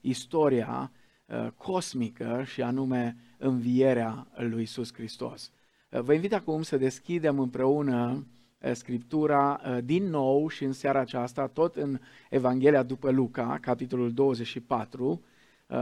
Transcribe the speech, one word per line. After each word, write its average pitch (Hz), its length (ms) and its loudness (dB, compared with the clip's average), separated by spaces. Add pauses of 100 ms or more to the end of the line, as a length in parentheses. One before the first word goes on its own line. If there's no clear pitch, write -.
istoria, 131 880 0 (640)
cosmică, 123 880 -4
și 127 180 -8
anume 123 540 -2 (220)
învierea 123 960 2
lui 117 280 -4
Isus 113 300 -8
Hristos. 120 600 -12 (360)
Vă 123 240 0
invit 175 200 2
acum 160 300 -2
să 151 140 -2
deschidem 143 640 0
împreună, 131 880 0 (460)
Scriptura, 143 880 0 (240)
din 170 200 2
nou 147 440 2
și 151 160 -6
în 135 80 -2
seara 139 280 0
aceasta, 123 460 -4
tot 165 300 0
în 139 220 -2 (320)
Evanghelia 131 520 4
după 131 280 -2
Luca, 127 500 0
capitolul 123 520 -2
douăzeci 123 340 0
și - 140 -10
patru, 127 640 -4 (580)